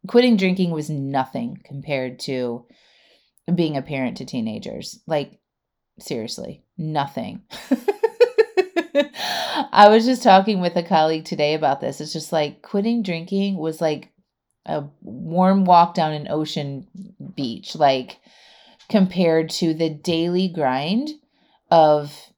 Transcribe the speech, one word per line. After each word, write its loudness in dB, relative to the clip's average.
Quitting 4
drinking 0
was -6
nothing -6
compared -8
to -6
being 0
a -4
parent -6
to -12
teenagers. -10
Like, -6
seriously, -10
nothing. -6
<laughs> -20
I 10
was 6
just 0
talking 6
with -2
a 0
colleague 0
today 0
about 0
this. -6
It's -12
just -10
like -2
quitting -2
drinking -4
was -6
like -4
a -6
warm 0
walk 6
down -2
an -8
ocean -6
beach, -8
like, 0
compared 2
to -2
the -2
daily -2
grind -2
of 4